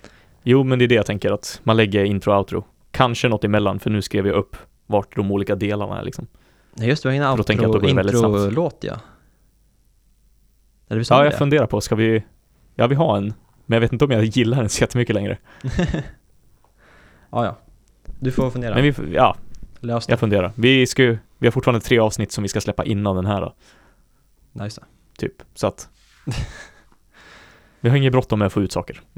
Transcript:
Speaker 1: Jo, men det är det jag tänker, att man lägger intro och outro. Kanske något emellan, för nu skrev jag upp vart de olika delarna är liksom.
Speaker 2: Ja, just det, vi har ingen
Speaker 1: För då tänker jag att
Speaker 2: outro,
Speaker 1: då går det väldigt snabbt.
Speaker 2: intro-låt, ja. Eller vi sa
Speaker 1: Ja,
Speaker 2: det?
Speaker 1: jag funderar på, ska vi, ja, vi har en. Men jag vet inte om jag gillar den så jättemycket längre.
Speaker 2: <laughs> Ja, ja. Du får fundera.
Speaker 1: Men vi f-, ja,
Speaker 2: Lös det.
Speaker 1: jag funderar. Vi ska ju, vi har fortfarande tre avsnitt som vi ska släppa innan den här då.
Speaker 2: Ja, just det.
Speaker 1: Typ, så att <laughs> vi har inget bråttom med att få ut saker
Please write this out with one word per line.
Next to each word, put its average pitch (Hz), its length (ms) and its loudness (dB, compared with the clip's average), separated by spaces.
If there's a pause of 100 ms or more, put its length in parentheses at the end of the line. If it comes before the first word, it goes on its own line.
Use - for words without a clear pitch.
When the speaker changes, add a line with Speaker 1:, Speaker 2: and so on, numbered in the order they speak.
(420)
Speaker 1:
Jo, 131 220 4
men 131 140 0
det 123 60 4
är 120 40 4
det 120 60 4
jag 104 120 2
tänker, 107 260 -2
att - 300 -8
man 113 140 2
lägger 104 280 2
intro 101 280 0
och 101 60 4
outro. 98 260 -4 (260)
Kanske 123 380 0
något 110 160 -2
emellan, 101 360 0
för - 100 -2
nu 104 120 0
skrev 101 240 -2
jag 98 100 0
upp - 200 -4 (300)
vart 101 300 -2
de 101 160 -2
olika 101 220 -2
delarna 101 460 -4
är - 40 -8
liksom. - 220 -10 (480)
Speaker 2:
Ja, 113 100 -6
just 135 180 0
det, 131 60 -2
vi 135 100 0
har 143 60 0
ingen 135 80 0
Speaker 1:
För 127 40 0
då 107 60 2
tänker 113 200 0
jag 113 80 2
att 110 60 2
Speaker 2:
outro, 101 120 2
Speaker 1:
då 135 60 2
går 95 80 2
det - 60 -
väldigt 120 120 2
snabbt. 107 160 2
Speaker 2:
intro-låt, 110 440 -2
ja. - 200 -10 (1900)
Eller 110 100 -4
vi 117 60 -2
sa 117 100 2
Speaker 1:
Ja, 131 60 6
Speaker 2:
det? 147 60 6
Speaker 1:
jag - 120 0
funderar 143 280 2
på, 104 140 -2
ska - 140 -4
vi, 110 300 2 (500)
ja, 117 120 2
vi 131 80 2
har 139 220 2
en. 101 80 -2 (420)
Men 113 100 2
jag 113 40 2
vet 113 120 2
inte 123 120 0
om 135 60 2
jag 110 140 2
gillar 117 360 2
den 110 80 -2
så - 140 -4
jättemycket 117 320 0
längre. 98 240 -4 (240)
Speaker 2:
<laughs> - 160 -6 (1500)
Ja, 120 120 -2
ja. 95 140 -6 (600)
Du 131 120 -2
får 131 180 -2
fundera. 120 240 -6
Speaker 1:
Men 123 80 2
vi 143 60 4
f-, 143 120 -2 (120)
ja, 113 240 2 (440)
Speaker 2:
Lös 117 260 -4
det. - 60 0
Speaker 1:
jag 117 80 2
funderar. 101 340 0
Vi 127 320 4
ska - 160 2
ju, 117 160 2 (200)
vi - 80 2
har 117 60 4
fortfarande 123 280 0
tre 120 180 2
avsnitt 107 340 0
som 107 100 -6
vi 101 60 -4
ska 104 120 -4
släppa - 240 -4
innan 101 320 -2
den 92 100 -2
här 101 140 -2
då. - 140 -8 (960)
Speaker 2:
Ja, 113 120 -12
just 107 120 -12
det. - 80 -20 (340)
Speaker 1:
Typ, - 240 -8 (120)
så - 120 -4
att - 220 -8 (380)
<laughs> - 1500 -14
vi - 80 0
har 131 80 4
inget 135 160 2
bråttom 123 260 2
med 101 80 2
att 95 60 -2
få 104 100 0
ut 92 100 -4
saker - 280 -6 (180)